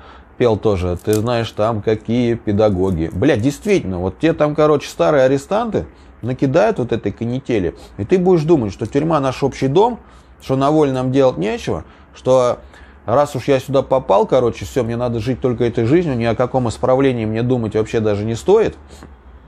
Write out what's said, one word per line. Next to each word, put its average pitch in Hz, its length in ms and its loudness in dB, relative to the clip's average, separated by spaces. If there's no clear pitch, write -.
пел 117 180 4
тоже: 90 460 0
"Ты 107 120 0
знаешь, 113 360 -2
там 107 320 -2
какие 113 520 0
педагоги". 98 800 0
Бля, 127 240 2
действительно, 135 640 -2
вот 92 200 -4
те 160 140 2
там, 151 220 0
короче, 151 340 2
старые 156 360 2
арестанты 139 600 -2
накидают 143 560 0
вот 120 140 -4
этой 104 200 -4
канители, 117 640 -4
и 101 60 -4
ты 180 140 2
будешь 180 240 4
думать, 143 300 2
что - 140 -8
тюрьма — 151 340 0
наш 135 220 -4
общий 135 260 -2
дом, 214 320 2
что 135 160 -4
на 139 140 2
воле 151 220 2
нам 127 200 -2
делать 131 240 4
нечего, 170 480 -6
что 127 440 2
раз 139 320 0
уж 120 120 -4
я 135 120 2
сюда 135 220 0
попал, 170 440 2
короче, 123 380 0
всё, - 200 -4
мне 117 120 -4
надо 120 240 -4
жить 113 200 -4
только 123 240 -2
этой 117 200 0
жизнью, 147 320 2
ни 113 80 -2
о 117 100 0
каком 123 340 -2
исправлении 127 560 0
мне 110 180 -2
думать 120 320 -2
вообще 107 260 0
даже 104 240 -2
не 113 100 -4
стоит. 185 420 0